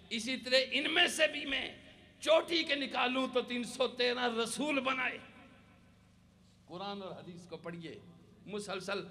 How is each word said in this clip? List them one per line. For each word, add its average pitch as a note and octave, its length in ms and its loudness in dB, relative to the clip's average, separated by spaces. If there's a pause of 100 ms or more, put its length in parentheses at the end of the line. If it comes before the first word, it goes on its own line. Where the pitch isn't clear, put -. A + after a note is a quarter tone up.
(120)
इसी A#3 280 -2
तरह B3+ 380 2
इनमें D#4 320 4
से D#4 200 4
भी D4 180 -6
मैं C4 200 -2 (540)
चोटी D#4+ 420 4
के D4 140 0
निकालूं B3+ 520 2
तो B3 140 2
तीन B3 220 -2
सौ B3 240 0
तेरह B3 360 0 (120)
रसूल C4+ 440 0
बनाए। B3+ 380 -2 (1500)
कुरान G3 340 -8
और F3+ 120 -8
हदीस F3 340 -14
को E3 120 -12
पढ़िए E3+ 400 -10 (480)
मुसलसल, G3 640 -6